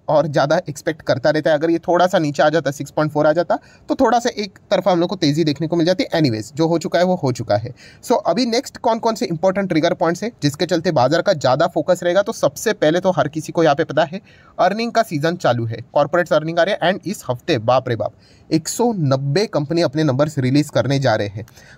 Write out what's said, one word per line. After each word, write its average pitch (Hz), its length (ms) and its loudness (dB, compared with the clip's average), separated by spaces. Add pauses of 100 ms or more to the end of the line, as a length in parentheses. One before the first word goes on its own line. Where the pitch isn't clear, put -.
और 156 180 2
ज़्यादा 151 420 0
एक्सपेक्ट - 340 -8
करता 139 280 0
रहता 156 200 0
है। 151 80 2
अगर 165 120 0
ये 170 80 2
थोड़ा 180 280 2
सा 185 120 2
नीचे 151 240 0
आ 151 60 6
जाता, 156 220 0
सिक्स 139 200 -8
पॉइंट 156 220 -2
फ़ोर 151 140 2
आ 156 60 4
जाता, 175 260 0 (300)
तो 302 60 0
थोड़ा 240 240 2
सा 233 200 -4
एक 208 200 -10 (120)
तरफा 190 220 2
हम 175 80 2
लोग 175 80 0
को 196 80 -8
तेज़ी 156 280 0
देखने 156 220 -2
को 170 100 -2
मिल 160 100 2
जाती। 185 180 0 (120)
Anyways, 123 380 -2
जो 160 140 0
हो 170 100 0
चुका 170 200 -2
है 175 60 2
वो 185 100 0
हो 139 180 -2
चुका 117 240 -2
है। 110 180 -6 (300)
So 233 220 2
अभी 214 200 0
नेक्स्ट 233 300 -4
कौन 233 220 -2
कौन 226 160 -2
से - 120 -4
इंपॉर्टेंट 190 420 0
ट्रिगर 165 260 2
पॉइंट्स 175 280 -2
हैं 226 100 -6 (100)
जिसके 143 240 -2
चलते 170 240 -2
बाजार 160 320 2
का 202 100 2
ज़्यादा 143 340 2
फोकस 175 360 0
रहेगा? 180 200 2
तो 214 100 -4
सबसे - 400 -2
पहले 165 280 2
तो 190 100 0
हर 151 180 0
किसी 156 240 -10
को 170 100 0
यहाँ 151 120 4
पे 165 100 0
पता 151 200 0
है 165 160 -8 (380)
अर्निंग 214 340 0
का 226 100 2
सीजन 165 340 -2
चालू 120 300 0
है, 113 180 -8 (100)
कॉर्पोरेट्स 170 380 2
अर्निंग 160 260 0
आ 170 40 6
रहे 196 120 0
हैं। 180 200 0
And - 120 -10
इस - 240 -8
हफ्ते 123 280 -2
बाप 123 300 0
रे 117 80 -2
बाप, 107 160 -4 (400)
एक 160 160 0
सौ 240 240 0
नब्बे 139 540 0
कंपनी 165 360 -2
अपने 151 220 0
नंबर्स 147 340 0
रिलीज 135 320 0
करने 135 280 0
जा 127 160 2
रहे 104 140 -2
हैं। 101 180 -12 (320)